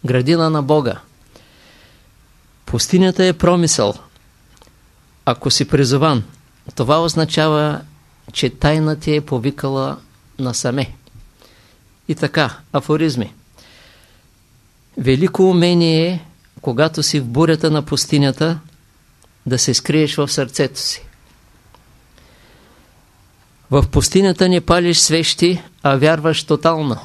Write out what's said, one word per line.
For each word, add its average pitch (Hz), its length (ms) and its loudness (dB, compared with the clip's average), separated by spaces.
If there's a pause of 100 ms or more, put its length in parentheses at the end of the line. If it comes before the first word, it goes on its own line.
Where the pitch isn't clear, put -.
Градина 143 460 2
на 151 120 0
Бога. 135 380 0 (1700)
Пустинята 185 580 2
е 185 80 2
промисъл. 165 640 2 (1300)
Ако 127 260 -2
си - 180 0
призован, 139 560 2 (500)
това 147 300 0
означава, 156 760 0 (520)
че - 180 -4
тайна 156 460 0
ти 151 200 -2
е 151 40 0
повикала 139 760 -4 (400)
насаме. 127 560 -4 (1120)
И 165 60 -4
така, 143 420 -4 (160)
афоризми. 143 600 -2 (1600)
Велико 143 460 0
умение 170 680 2
е, 180 120 -4 (420)
когато 147 400 -2
си 147 180 -2
в 131 40 -6
бурята 160 460 0
на 151 120 0
пустинята, 151 760 0 (880)
да 127 120 -2
се 127 160 0
скриеш 151 420 0
в 143 120 0
сърцето 135 520 -4
си. - 260 -8 (2750)
В 139 200 4
пустинята 185 580 2
не 180 120 2
палиш 170 380 2
свещи, 170 640 0 (200)
а 139 140 2
вярваш 156 480 0
тотално. 156 600 0